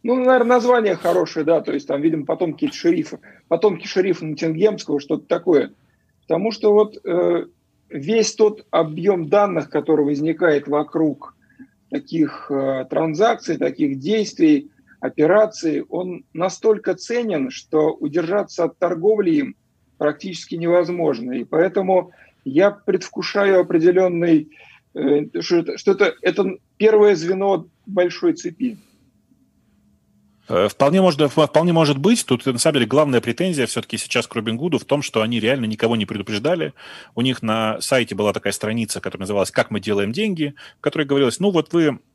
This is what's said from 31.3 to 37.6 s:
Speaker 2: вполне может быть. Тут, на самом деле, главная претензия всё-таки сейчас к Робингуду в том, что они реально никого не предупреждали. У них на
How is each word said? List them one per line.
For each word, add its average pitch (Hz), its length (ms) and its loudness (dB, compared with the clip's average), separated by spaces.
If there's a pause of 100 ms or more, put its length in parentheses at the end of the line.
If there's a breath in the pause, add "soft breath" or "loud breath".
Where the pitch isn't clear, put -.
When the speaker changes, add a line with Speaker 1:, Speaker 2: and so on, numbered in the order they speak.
Speaker 2:
вполне 156 420 2
может 147 240 4
быть. 202 280 2
Тут, 123 200 0
на 127 140 0
самом 160 160 2
деле, 120 100 2
главная 135 360 2
претензия 147 440 -2
всё-таки - 320 -8
сейчас - 300 -4
к - 80 -18
Робингуду 117 420 -2
в - 80 -4
том, 143 160 0
что 113 200 -2
они 113 200 -2
реально 120 240 0
никого 113 320 0
не 104 80 -2
предупреждали. 113 680 -4 (420 loud breath)
У 113 60 -4
них 127 200 0
на 110 400 -2